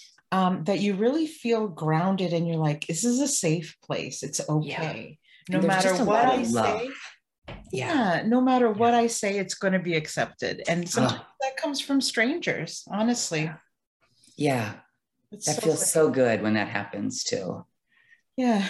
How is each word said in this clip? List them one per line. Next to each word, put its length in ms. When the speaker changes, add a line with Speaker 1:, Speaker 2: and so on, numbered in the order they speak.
Speaker 1:
um, 340
that 160
you 140
really 320
feel 400
grounded 640
and 140
you're 100
like, 180
"This 180
is 160
a 60
safe 540
place. 420
It's 160
Speaker 2:
Yeah. 160
Speaker 1:
okay. 640
No 60
Speaker 2:
And 80
there's 120
Speaker 1:
matter 140
Speaker 2:
just 120
a 40
Speaker 1:
what 200
Speaker 2:
lot 140
Speaker 1:
I 20
Speaker 2:
of 100
love. 300
Speaker 1:
say." 80
Speaker 2:
Yeah. 220
Speaker 1:
Yeah, 60
no 60
matter 280
what 240
Speaker 2:
Yeah. 100
Speaker 1:
I 40
say, 300
it's 160
gonna 260
be 160
accepted. 720
And 220
sometimes 320
Speaker 2:
Ugh. 40
Speaker 1:
that 160
comes 240
from 200
strangers, 920
honestly. 520
Speaker 2:
Yeah. 120
Yeah. 360
Speaker 1:
It's 140
Speaker 2:
That 100
Speaker 1:
so 60
Speaker 2:
feels 180
Speaker 1:
great. 80
Speaker 2:
so 220
good 320
when 140
that 140
happens 540
too. 420
Speaker 1:
Yeah, 320